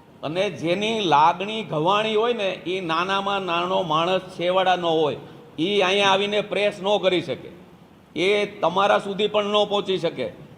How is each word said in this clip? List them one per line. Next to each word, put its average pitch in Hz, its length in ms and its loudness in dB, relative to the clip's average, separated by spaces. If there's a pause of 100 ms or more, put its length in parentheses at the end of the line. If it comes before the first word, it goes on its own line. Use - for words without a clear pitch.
(220)
અને 180 280 -2
જેની 196 500 -2
લાગણી 180 640 2
ઘવાણી 196 520 0
હોય 233 180 2
ને, 208 160 -2
એ 180 320 -6
નાનામાં 190 600 -2
નાનો 180 400 -2
માણસ 170 400 0
છેવાડાનો 180 680 0
હોય, 156 280 2 (420)
એ 196 220 2
અહીંયા 196 280 4
આવીને 202 320 2
પ્રેસ 190 400 -2
ન 202 160 2
કરી 180 240 2
શકે, 120 280 -8 (680)
એ 202 400 0
તમારા 196 400 2
સુધી 202 280 -2
પણ 208 180 0
ન 208 200 2
પહોંચી 196 320 -2
શકે. 143 360 -4 (240)